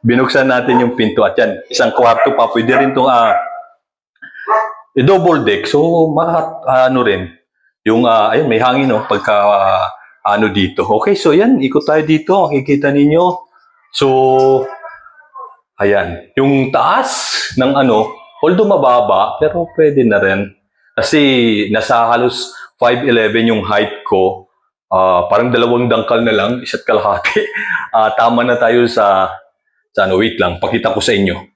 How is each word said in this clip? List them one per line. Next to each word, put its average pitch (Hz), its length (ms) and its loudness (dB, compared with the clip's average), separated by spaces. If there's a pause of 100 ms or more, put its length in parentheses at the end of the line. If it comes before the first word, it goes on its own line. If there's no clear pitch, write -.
Binuksan 127 460 2
natin 123 320 2
yung 117 160 -2
pinto. 110 260 0
At - 160 0
yan, - 320 -2
isang 117 240 0
kwarto 120 400 2
pa. 113 160 0
Pwede 117 240 0
rin 135 160 2
itong, 135 160 0
ah, 117 300 2 (1600)
i-double 160 500 2
deck. 101 220 -2
So, 160 420 2
maka-, 151 800 0
ano 127 160 0
rin. 92 260 -2 (560)
Yung, 117 160 2
ah, 113 300 2
ayun, 117 180 0
may 110 80 0
hangin, 127 320 0
no? 107 160 -4
Pagka, 107 320 -2
ah, 98 460 2 (380)
ano 104 240 0
dito. 95 400 -2
Okay, 110 320 0
so 151 160 2
yan. 226 240 4
Ikot 135 240 -2
tayo 156 240 0
dito. 160 400 0
Makikita 143 480 -2
ninyo. 151 300 4 (680)
So, 143 160 0 (1700)
ayan. 101 640 -2
Yung 135 320 2
taas 202 720 -2 (160)
ng 139 160 0
ano, 117 320 2 (320)
although 185 280 2
mababa, 123 680 2
pero 165 380 -2
pwede 143 320 2
na 101 160 2
rin. 98 240 -2 (480)
Kasi - 240 0 (560)
nasa 117 320 0
halos 120 480 -2 (240)
five 123 240 0
eleven 113 480 0
yung 104 160 -2
height 104 400 -2
ko. 104 400 -2 (400)
Ah, 92 400 0
parang 120 240 0
dalawang 120 400 0
dangkal 117 320 0
na 113 100 0
lang, 107 300 -4
isa't - 240 -10
kalahati. 107 560 -2
<laughs> 214 40 -6 (460)
Ah, 110 160 2
tama 120 320 0
na 120 160 0
tayo 120 320 2
sa, 98 400 0 (640)
sa 98 160 0
ano, 95 80 0
wait 113 240 -2
lang, 87 160 -2
pakita 110 320 -4
ko 113 80 -4
sa 113 160 -2
inyo. 92 320 -2 (100)